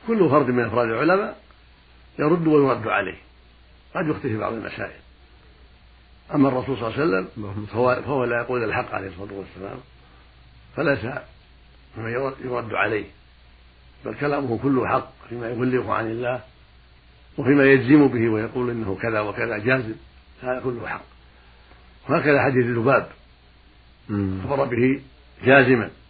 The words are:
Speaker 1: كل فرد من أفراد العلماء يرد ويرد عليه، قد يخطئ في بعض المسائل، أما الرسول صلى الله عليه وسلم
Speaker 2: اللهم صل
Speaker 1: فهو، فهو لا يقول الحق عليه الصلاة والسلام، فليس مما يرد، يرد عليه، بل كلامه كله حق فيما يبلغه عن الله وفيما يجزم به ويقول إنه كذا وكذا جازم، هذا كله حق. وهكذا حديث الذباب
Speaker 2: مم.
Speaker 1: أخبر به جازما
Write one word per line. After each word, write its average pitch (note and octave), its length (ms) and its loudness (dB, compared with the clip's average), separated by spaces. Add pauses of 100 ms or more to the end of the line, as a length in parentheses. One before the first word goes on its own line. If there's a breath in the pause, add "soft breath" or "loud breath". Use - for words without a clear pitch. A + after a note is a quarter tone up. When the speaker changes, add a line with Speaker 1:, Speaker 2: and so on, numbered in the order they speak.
Speaker 1:
كل G#3 240 4
فرد C#3+ 160 6
من B2 180 2
أفراد A2+ 240 0
العلماء F3+ 480 0 (800)
يرد D#3+ 280 2
ويرد C3+ 420 4
عليه، G2 280 -2 (800)
قد E3 140 -2
يخطئ D3 200 -4
في A2 80 -2
بعض G#2 160 -4
المسائل، G2 480 -10 (1300)
أما C#3 140 4
الرسول B2+ 300 -4
صلى A2+ 100 -6
الله A2+ 120 -6
عليه D3+ 40 0
وسلم F#3 320 -2
Speaker 2:
اللهم G#2 300 -10
صل G#2 60 -16
Speaker 1:
فهو، B2 300 0
فهو C3+ 220 -2
لا A#2+ 120 -2
يقول A#2+ 280 -4
الحق A2 300 -6
عليه F#2+ 140 -8
الصلاة F#2+ 240 -14
والسلام، F#2+ 460 -14 (1000 soft breath)
فليس C3+ 280 -2 (920)
مما A2 140 -10
يرد، C3 240 -4 (100)
يرد A#2+ 300 -8
عليه، G#2 300 -2 (1000)
بل A2+ 100 -8
كلامه C#3 480 -2
كله B2+ 260 2
حق B2+ 240 -2 (160)
فيما A#2 220 -10
يبلغه B2 420 -2
عن A2 180 -2
الله A#2+ 300 -4 (1000)
وفيما C#3 260 4
يجزم C3+ 440 8
به A#2 200 0
ويقول A2+ 420 -2
إنه G#2+ 320 -6
كذا A2+ 180 -2
وكذا G#2+ 380 -4
جازم، A2 360 -2 (480)
هذا B2+ 220 -4
كله A#2+ 220 -6
حق. - 160 -10 (1040 soft breath)
وهكذا C#3 340 2
حديث B2+ 240 2
الذباب A#2 420 0 (1000)
Speaker 2:
مم. G2 360 -2
Speaker 1:
أخبر C#3 200 -2
به B2+ 360 2 (440)
جازما B2 460 6 (200)